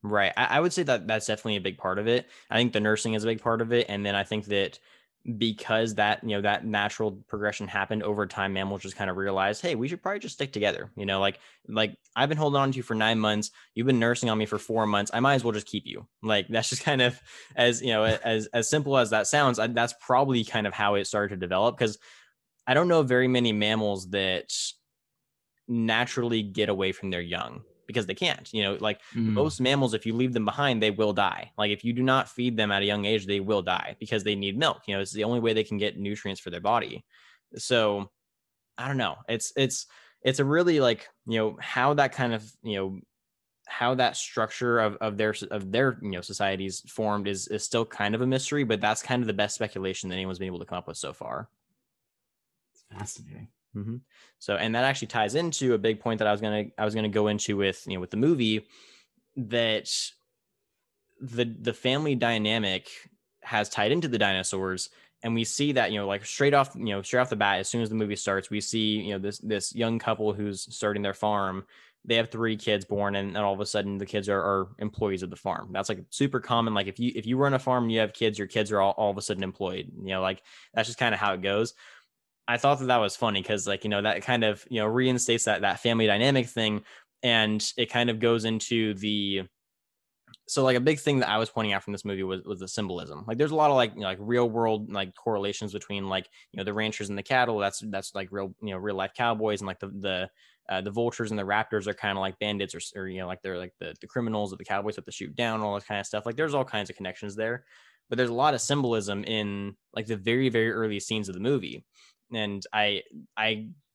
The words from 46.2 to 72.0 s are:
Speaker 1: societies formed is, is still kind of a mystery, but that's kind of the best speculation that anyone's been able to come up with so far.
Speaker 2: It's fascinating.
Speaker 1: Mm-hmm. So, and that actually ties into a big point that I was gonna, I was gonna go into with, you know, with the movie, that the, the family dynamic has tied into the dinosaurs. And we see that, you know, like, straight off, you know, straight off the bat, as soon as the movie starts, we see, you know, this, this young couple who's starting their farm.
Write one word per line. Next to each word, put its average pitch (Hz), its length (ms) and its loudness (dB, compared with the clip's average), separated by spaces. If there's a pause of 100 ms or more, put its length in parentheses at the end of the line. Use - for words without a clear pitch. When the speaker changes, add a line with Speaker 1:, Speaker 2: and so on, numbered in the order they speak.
Speaker 1:
societies 95 680 -2
formed 104 380 -2
is, 95 200 -4
is 104 160 -4
still 117 220 0
kind 104 300 -2
of 113 60 0
a 127 60 2
mystery, 135 360 0
but 107 180 0
that's 107 200 2
kind 123 200 -2
of 113 60 0
the 107 60 -2
best 104 220 0
speculation 95 540 -4
that 90 60 -4
anyone's 95 240 -6
been 95 80 -6
able 90 120 -8
to 90 60 -10
come 90 120 -8
up 90 100 -10
with 82 100 -12
so 71 160 -8
far. 73 360 -10 (1200)
Speaker 2:
It's - 180 -20
fascinating. - 580 -12 (260)
Speaker 1:
Mm-hmm. 107 220 -6 (420)
So, 104 160 -2
and 110 200 0
that 123 80 4
actually 135 240 0
ties 110 280 0
into 151 380 2
a 110 40 4
big 107 220 0
point 113 200 -2
that 110 80 2
I 104 40 4
was 104 100 2
gonna, 107 240 0 (120)
I 107 80 0
was 107 80 0
gonna 107 160 0
go 104 180 4
into 104 300 0
with, 98 300 0
you 95 60 -4
know, 92 60 -4
with 90 120 -8
the 101 60 -4
movie, 117 500 2 (680)
that 113 540 0 (1300)
the, 120 260 -2
the 113 280 -4
family 139 420 0
dynamic 110 720 0 (520)
has 107 280 -2
tied 107 220 2
into 165 160 2
the 120 120 0
dinosaurs. 95 720 0 (340)
And 113 100 -2
we 113 120 0
see 143 260 0
that, 110 220 2
you 104 40 -2
know, 101 80 -2
like, 101 200 -4
straight 143 280 2
off, 139 220 2
you 110 120 -6
know, 101 140 -2
straight 123 200 0
off 127 80 0
the 107 80 -2
bat, 101 220 2
as 95 100 -4
soon 117 120 -2
as 110 60 -2
the 110 80 -4
movie 104 220 -2
starts, 98 320 -2
we 104 100 -2
see, 107 400 0
you 101 140 -4
know, 98 60 -4
this, 101 200 -6
this 104 340 -4
young 113 240 0
couple 107 360 0
who's 101 420 -6
starting 104 260 -2
their 98 120 -2
farm. 98 520 0 (400)